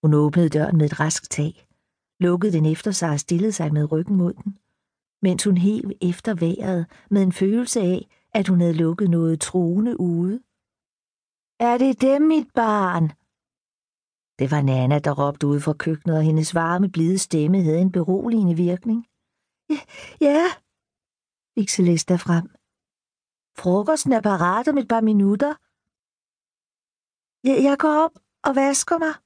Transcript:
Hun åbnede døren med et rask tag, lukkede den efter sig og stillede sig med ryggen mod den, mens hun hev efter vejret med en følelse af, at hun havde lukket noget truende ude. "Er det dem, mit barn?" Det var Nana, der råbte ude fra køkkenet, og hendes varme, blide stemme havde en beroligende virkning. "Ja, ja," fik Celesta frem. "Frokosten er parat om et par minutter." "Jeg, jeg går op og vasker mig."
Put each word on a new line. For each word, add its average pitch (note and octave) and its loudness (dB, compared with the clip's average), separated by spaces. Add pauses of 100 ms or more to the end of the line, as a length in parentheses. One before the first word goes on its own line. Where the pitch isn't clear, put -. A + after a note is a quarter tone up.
Hun D3+ 4
åbnede D3+ 2
døren D#3 0
med D3+ 4
et D3+ -4
rask - -4
tag, - -6 (520)
lukkede F3+ 0
den D#3 2
efter D#3+ -2
sig E3+ -4
og D3 -2
stillede F3+ -2
sig D#3+ -4
med D3+ -2
ryggen E3 -2
mod F3+ 0
den, - -12 (640)
mens F3+ 0
hun G3 2
hev G3 0 (100)
efter F3+ -4
vejret F3 -4 (240)
med G3+ 2
en F#3 2
følelse A3 -2
af, F3+ -2 (260)
at G3+ -2
hun F3+ 4
havde E3+ 2
lukket E3+ 0
noget E3 0
truende F#3 -2
ude. F3+ -2 (1160)
"Er A#3+ 0
det C4 2
dem, C4+ 4
mit D#4 2
barn?" G3 0 (1400)
Det C3 -2
var D3 0
Nana, C3+ 2
der C#3+ -2
råbte C#3+ -4
ude C#3+ 0
fra D3+ -2
køkkenet, D#3 -4
og D#3 2
hendes D#3 0
varme, F3 0
blide E3+ 0
stemme F3 0
havde D#3+ 2
en F#3 2
beroligende F#3 0
virkning. F3+ -2 (640)
"Ja, D4 -4 (420)
ja," D4+ 4 (1120)
fik G3+ -2
Celesta F3 2
frem. F3 0 (1160)
"Frokosten G#3 0
er A3 2
parat G3 0
om C#4+ 0
et A#3+ -2
par A3+ 0
minutter." G#3+ 2 (1900)
"Jeg, C4 2
jeg C#4 2
går D4+ 2 (100)
op D#4+ -6 (320)
og C4+ 0
vasker C#4 0
mig." D#4+ -4 (120)